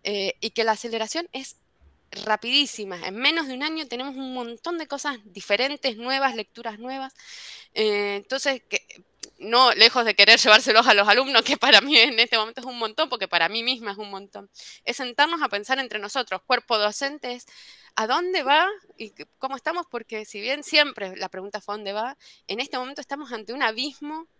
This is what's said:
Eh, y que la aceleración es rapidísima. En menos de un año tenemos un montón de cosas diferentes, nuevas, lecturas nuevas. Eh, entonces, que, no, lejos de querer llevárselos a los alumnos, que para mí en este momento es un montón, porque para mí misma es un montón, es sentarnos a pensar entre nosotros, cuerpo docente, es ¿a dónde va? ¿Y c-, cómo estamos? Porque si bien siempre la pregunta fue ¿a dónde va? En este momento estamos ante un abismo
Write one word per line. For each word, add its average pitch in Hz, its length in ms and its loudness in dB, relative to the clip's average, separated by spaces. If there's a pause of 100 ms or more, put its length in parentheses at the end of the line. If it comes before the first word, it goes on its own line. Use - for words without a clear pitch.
Eh, 202 380 -4
y 220 100 -6
que - 140 -2
la 226 80 2
aceleración 226 600 -4
es 262 240 -10 (680)
rapidísima. 214 800 -2
En 190 100 -8
menos 294 300 0
de 262 80 -8
un 254 80 -8
año 311 240 -6
tenemos 254 300 -10
un 262 180 -10
montón 247 440 -8
de 311 100 -8
cosas 277 360 -6
diferentes, 233 720 -4
nuevas, 254 380 -2
lecturas 220 440 -12
nuevas. 262 360 -12 (600)
Eh, 208 420 0
entonces, 269 520 -4
que, - 160 -4 (540)
no, 240 340 6
lejos 233 320 6
de 214 100 2
querer 214 240 10
llevárselos 220 480 6
a 240 80 8
los 202 140 6
alumnos, 247 340 4
que 269 140 0
para 254 240 6
mí 285 180 0
en 226 200 4
este 226 200 2
momento 220 220 -4
es 240 60 -14
un 247 120 -12
montón, 233 300 -2
porque 208 200 -6
para 170 200 2
mí 220 140 -4
misma 233 300 -4
es 196 60 -12
un 208 120 -12
montón, 196 400 -14 (340)
es 247 120 -6
sentarnos 294 460 0
a 277 60 -2
pensar 208 300 -2
entre 247 200 -6
nosotros, 202 480 -6
cuerpo 240 320 0
docente, 247 560 -2
es 247 100 -14 (520)
¿a 220 100 0
dónde 349 360 -2
va? 294 240 2 (300)
¿Y 214 140 -12
c-, - 160 -18 (120)
cómo 262 180 -6
estamos? 339 340 -6
Porque 226 340 -10
si 208 160 -14
bien 262 220 -6
siempre 262 540 0
la 190 120 -8
pregunta 196 320 -10
fue 208 140 -10
¿a - 20 -8
dónde 202 160 -10
va? 226 240 -6 (300)
En 208 140 -8
este 269 180 -6
momento 269 240 -10
estamos 277 300 -12
ante 226 200 -10
un 277 100 -4
abismo 294 640 -6 (140)